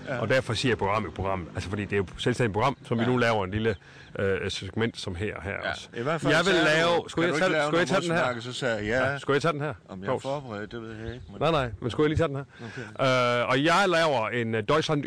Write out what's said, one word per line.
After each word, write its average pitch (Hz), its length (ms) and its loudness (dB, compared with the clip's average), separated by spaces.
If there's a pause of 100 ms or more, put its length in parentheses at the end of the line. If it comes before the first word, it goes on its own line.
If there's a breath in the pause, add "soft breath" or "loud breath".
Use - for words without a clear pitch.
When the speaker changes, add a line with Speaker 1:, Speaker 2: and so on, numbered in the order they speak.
Speaker 1:
ja. 123 120 -4
Speaker 2:
og 113 80 -4
derfor 127 260 2
siger 123 160 0
jeg 104 80 2
program 104 280 0
i 80 40 -8
programmet. 92 440 -4
Altså, 82 140 -6
fordi 101 160 -4
det 92 80 -6
er 101 40 2
jo 98 60 2
et 87 160 -4
selvstændigt 120 340 0
program, 120 320 0
som 120 140 -2
vi 113 60 2
Speaker 1:
Ja. 120 60 0
Speaker 2:
nu 127 60 2
laver 113 280 2
en 92 60 -6
lille, 107 260 0 (420 loud breath)
øh, 98 320 0
segment - 480 -4
som 95 160 -6
her, 92 280 -4
her 98 80 -6
Speaker 1:
Ja, 95 200 -4
Speaker 2:
også. - 260 -8
Speaker 1:
i 117 60 -4
hvert 151 180 0
fald 165 140 2
Speaker 2:
Jeg 160 100 6
vil 190 80 4
Speaker 1:
sagde 165 120 4
Speaker 2:
lave, 160 240 4 (140)
Speaker 1:
du, - 60 -10
Speaker 2:
skulle 165 240 0
Speaker 1:
"Kan - 20 0
Speaker 2:
jeg - 0 -
Speaker 1:
du - 40 2
Speaker 2:
tage, 190 100 2
Speaker 1:
ikke 156 100 2
lave 147 80 2
Speaker 2:
skulle 156 140 2
jeg 180 80 0
tage 185 120 2
Speaker 1:
noget 175 80 -2
Speaker 2:
den 165 40 0
her? 165 100 2
Speaker 1:
morsom 147 40 2
marker?" 120 140 -2
Så 123 120 -8
sagde 120 240 -2
jeg, 107 80 -4
"Ja." 127 280 2
Speaker 2:
Ja, 139 60 -4
skulle 135 160 0
jeg 135 80 2
tage 135 100 2
den 143 80 -4
her? 143 140 -4 (140)
Speaker 1:
Om 92 120 -12
jeg 95 60 -8
er 131 40 -2
Speaker 2:
Claus. 123 120 0
Speaker 1:
forberedt, 127 500 -6
det 117 100 -10
ved 110 80 -12 (140)
jeg 117 100 -8
ikke, 123 180 -14
men 101 80 -10
Speaker 2:
Nej, 147 100 2
nej, 135 200 0 (100)
men 123 100 -4
skulle 151 140 2
jeg 156 40 4
lige 156 100 2
tage 165 100 2
den 139 80 -4
her? 139 80 -8 (540 loud breath)
Speaker 1:
Okay. 123 440 4
Speaker 2:
Øh, 113 60 0
og 135 160 4
jeg 175 240 6
laver 156 400 2
en, 113 260 -2
øh, 110 140 0
Deutschland 147 380 2